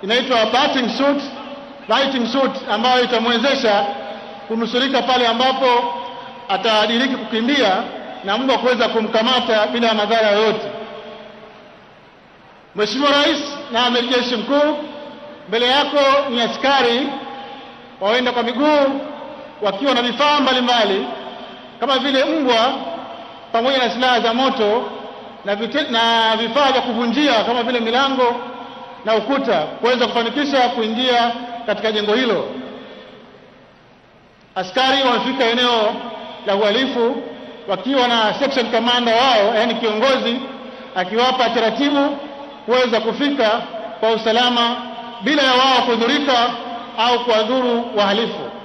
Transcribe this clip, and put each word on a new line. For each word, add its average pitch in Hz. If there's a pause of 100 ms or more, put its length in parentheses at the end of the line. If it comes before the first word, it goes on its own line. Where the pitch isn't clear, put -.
inaitwa 233
batting 247
suit, 285 (640)
batting 262
suit 262 (200)
ambayo 247
itamwezesha 233 (600)
kunusurika 247
pale 247
ambapo 247 (560)
atadiriki 220
kukimbia 226 (400)
na 196
mbwa 254
kuweza 226
kumkamata 226
bila 233
madhara 214
yoyote. 208 (2000)
Mheshimiwa 269
Rais 294 (320)
na 240
Amiri 240
Jeshi 247
Mkuu, 294 (680)
mbele 233
yako 285 (300)
ni 240
askari 254 (960)
waenda 240
kwa 240
miguu 277 (600)
wakiwa 208
na 240
vifaa 285
mbalimbali 247 (720)
kama 262
vile 269
mbwa 262 (800)
pamoja 254
na 240
silaha 240
za 226
moto 247 (600)
na 202
vite-, 269
na 226
vifaa 233
vya 254
kuvunjia 240
kama 240
vile 247
milango 247 (680)
na 220
ukuta 240
kuweza 233
kufanikisha 240
kuingia 240 (340)
katika 214
jengo 208
hilo. 226 (2000)
Askari 262
wamefika 247
eneo 233 (520)
la 196
uhalifu 233 (440)
wakiwa 247
na 220
section 254
commander 240
wao, 233
yani 226
kiongozi, 233 (560)
akiwapa 226
taratibu 277 (480)
kuweza 233
kufika 233 (500)
kwa 220
usalama 233 (460)
bila 277
ya 262
wao 254
kudhurika 262 (640)
au 233
kuwadhuru 233 (120)
wahalifu. 202 (160)